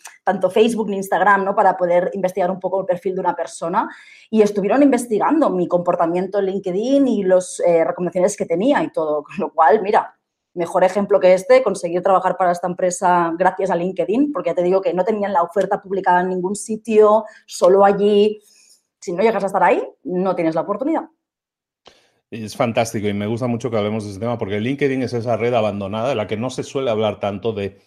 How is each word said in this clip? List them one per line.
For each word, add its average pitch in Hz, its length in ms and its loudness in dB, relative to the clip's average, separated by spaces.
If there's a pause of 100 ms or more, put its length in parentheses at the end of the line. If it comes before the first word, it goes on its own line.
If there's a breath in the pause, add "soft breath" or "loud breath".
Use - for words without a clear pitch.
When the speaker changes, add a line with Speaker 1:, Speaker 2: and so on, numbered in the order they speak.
(220 loud breath)
Speaker 1:
tanto 185 260 0
Facebook 214 400 2
ni 202 80 -4
Instagram, 190 480 2
¿no? 196 100 -2
Para 190 220 2
poder 175 380 0
investigar 185 360 -2
un 185 100 -6
poco 190 200 -4
el 185 60 -6
perfil 180 280 -4
de 185 60 -6
una 175 140 -2
persona. 175 540 -4 (420 loud breath)
Y 220 120 4
estuvieron 208 400 2
investigando 240 680 2
mi 180 160 -2
comportamiento 175 720 0
en 196 80 -2
LinkedIn 202 600 0
y 202 160 0
las, 185 420 0
eh, 165 180 4
recomendaciones 180 520 -2
que 185 100 -6
tenía 190 360 0
y 151 100 -6
todo. 151 320 -4
Con - 140 -16
lo 160 140 -4
cual, 175 300 4
mira, 202 340 0 (380)
mejor 175 300 0
ejemplo 190 340 2
que 185 160 6
este, 247 280 4
conseguir 180 400 -2
trabajar 185 340 2
para 180 160 2
esta 180 160 -4
empresa 175 680 0
gracias 185 340 0
a 180 60 0
LinkedIn, 185 560 0
porque 175 180 -4
ya 170 40 -2
te 175 80 0
digo 185 180 2
que 180 140 -2
no 185 100 0
tenían 208 280 -2
la 175 100 2
oferta 190 400 -2
publicada 180 380 0
en 185 80 -2
ningún 185 260 -4
sitio, 214 720 2 (220 loud breath)
solo 190 380 4
allí. 202 560 4 (600 soft breath)
Si 190 120 -10
no 175 100 -4
llegas 214 200 2
a 196 40 -4
estar 185 180 0
ahí, 262 180 2 (220)
no 180 320 -2
tienes 160 180 -2
la 185 60 -2
oportunidad. 208 480 -4 (1200 soft breath)
Speaker 2:
Es 107 260 -12
fantástico 117 500 -2
y 104 60 -2
me 101 140 -4
gusta 117 200 -4
mucho 120 240 -4
que 117 60 -4
hablemos 107 280 -2
de 104 80 -10
este 95 80 -12
tema 117 180 -4
porque 104 200 -4
LinkedIn 135 440 -2
es 120 100 -4
esa 120 240 -2
red 117 160 -2
abandonada 107 560 -2
de 139 60 -2
la 107 120 -4
que 107 120 -6
no 123 100 -4
se 131 140 -8
suele 131 280 -4
hablar 107 300 -2
tanto, 104 320 -4
de, 98 340 -8